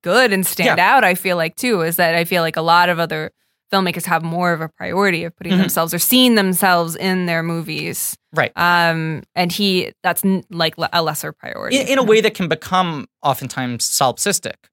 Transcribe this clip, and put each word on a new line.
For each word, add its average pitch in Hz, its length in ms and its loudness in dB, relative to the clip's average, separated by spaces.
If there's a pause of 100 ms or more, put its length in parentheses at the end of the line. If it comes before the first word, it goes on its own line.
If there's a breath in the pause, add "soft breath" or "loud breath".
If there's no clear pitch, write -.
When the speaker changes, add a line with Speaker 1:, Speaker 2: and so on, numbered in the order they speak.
Speaker 1:
good 214 320 4
and 190 120 0
stand 180 320 0
Speaker 2:
Yeah. 214 180 4
Speaker 1:
out, 247 80 6
I 180 100 4
feel 180 240 -2
like, 165 180 -4
too, 233 240 0
is 165 160 -2
that 165 180 2
I 170 120 2
feel 175 160 2
like 160 160 -2
a - 40 -2
lot 170 280 4
of 165 80 0
other 156 320 -4 (420)
filmmakers 180 320 0
have 170 180 0
more 170 300 0
of 160 80 -2
a 156 80 -6
priority 175 560 -2
of 170 100 -10
putting 175 180 -6
Speaker 2:
Mm-hmm. 185 100 4
Speaker 1:
themselves 170 320 0
or 175 40 -4
seeing 247 360 4
themselves 180 600 2
in 185 300 -2
their 165 180 -2
movies. 165 760 -6 (160)
Speaker 2:
Right. - 200 0
Speaker 1:
Um, 165 680 0 (120)
and 175 160 -2
he, 185 420 -2 (100)
that's 175 240 -2
n-, 190 240 0
like, 165 260 -4
le-, 165 160 -4
a 170 100 0
lesser 156 300 -6
priority. - 460 -6
Speaker 2:
In, - 80 -2
in 180 120 0
a - 40 2
way 220 180 4
that 214 140 0
can 180 140 -4
become 165 580 -2 (160)
oftentimes 131 680 -4
solipsistic. - 680 -2 (160)